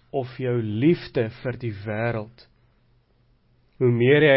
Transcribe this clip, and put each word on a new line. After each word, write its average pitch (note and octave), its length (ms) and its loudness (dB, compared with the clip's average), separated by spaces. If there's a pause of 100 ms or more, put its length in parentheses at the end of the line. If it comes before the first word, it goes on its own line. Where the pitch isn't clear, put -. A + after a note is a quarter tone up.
of B2+ 220 -6 (100)
jou B2 200 -2
liefde A#2 640 0 (160)
vir A#2+ 180 -8
die A2+ 120 -8 (120)
wêreld. A2 600 -6 (1300)
Hoe B2 140 4
meer C3+ 320 4
jy C#3 120 6